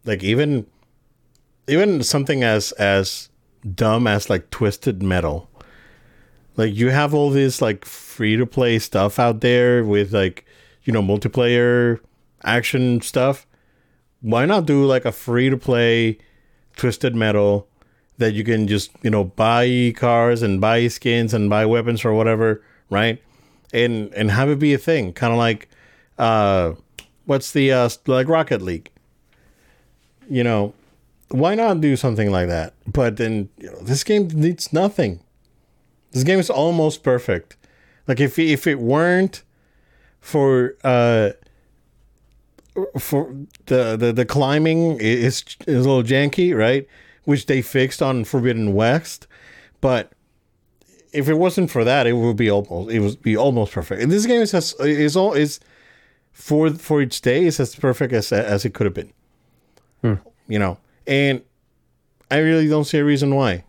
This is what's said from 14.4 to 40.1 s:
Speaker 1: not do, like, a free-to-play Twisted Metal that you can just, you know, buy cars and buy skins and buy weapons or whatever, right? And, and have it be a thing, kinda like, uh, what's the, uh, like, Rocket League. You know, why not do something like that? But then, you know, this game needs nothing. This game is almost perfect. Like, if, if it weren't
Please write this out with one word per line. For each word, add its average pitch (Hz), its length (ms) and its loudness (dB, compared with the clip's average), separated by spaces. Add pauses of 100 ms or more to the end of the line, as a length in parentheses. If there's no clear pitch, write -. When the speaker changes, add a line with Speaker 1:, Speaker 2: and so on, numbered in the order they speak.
Speaker 1:
not 190 180 0
do, 143 200 2
like, 131 200 2
a 113 60 -2
free-to-play 117 1040 0 (580)
Twisted 120 400 -2
Metal 104 520 2 (500)
that 110 160 0
you 107 100 -4
can 110 240 0
just, 104 220 -2 (140)
you 113 80 0
know, 104 120 0
buy 120 720 2
cars 117 460 2
and 98 180 0
buy 117 280 2
skins 117 440 -2
and 104 160 0
buy 107 200 2
weapons 117 360 0
or 113 120 0
whatever, 110 480 0 (260)
right? 113 320 0 (500)
And, 117 440 -2
and 107 160 0
have 135 180 0
it 143 80 0
be 147 160 2
a 131 60 0
thing, 123 340 -2
kinda 120 220 -2
like, 117 340 -2 (480)
uh, 101 560 2 (520)
what's 139 260 -2
the, 135 200 2
uh, 123 180 2 (180)
like, 131 200 0
Rocket 156 360 0
League. - 260 -8 (1400)
You 127 140 0
know, 104 300 0 (560)
why 160 260 0
not 208 260 0
do 143 140 2
something 107 360 0
like 90 160 0
that? 85 260 -4 (120)
But 117 320 -2
then, 110 400 -4
you 87 140 -20
know, - 80 -20
this 131 240 -4
game 208 240 2
needs 160 460 -2
nothing. 156 480 0 (880)
This 127 120 -2
game 185 160 2
is 175 100 -2
almost 156 540 0
perfect. 123 520 -2 (520)
Like, 123 120 -2
if, 139 180 0
if 160 300 0
it 143 120 -2
weren't 170 640 0 (760)